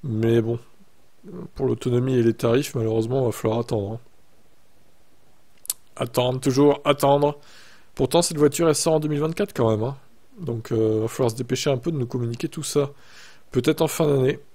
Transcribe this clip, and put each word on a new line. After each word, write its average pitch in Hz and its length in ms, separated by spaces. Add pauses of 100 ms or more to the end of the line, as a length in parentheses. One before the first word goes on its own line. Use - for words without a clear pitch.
Mais 113 380
bon, 117 160 (960)
pour 135 100
l'autonomie 123 520
et 120 60
les 113 120
tarifs, 120 400
malheureusement, 113 480
il 123 40
va 110 60
falloir 113 280
attendre, 110 320
hein. 113 80 (2000)
Attendre, 127 440
toujours 139 440
attendre. 143 540 (580)
Pourtant, 151 260
cette 165 160
voiture, 151 300
elle 151 60
sort 160 200
en 156 60
deux 156 80
mille 147 120
vingt-quatre 160 340
quand 117 160
même, 107 120
hein. 135 140 (420)
Donc, 123 340
euh, 110 300
va 113 60
falloir 123 220
se 110 60
dépêcher 127 320
un 139 80
peu 165 160
de 151 60
nous 123 80
communiquer 120 420
tout - 140
ça. 139 300 (580)
Peut-être 151 320
en 156 60
fin 160 180
d'année. 139 320 (160)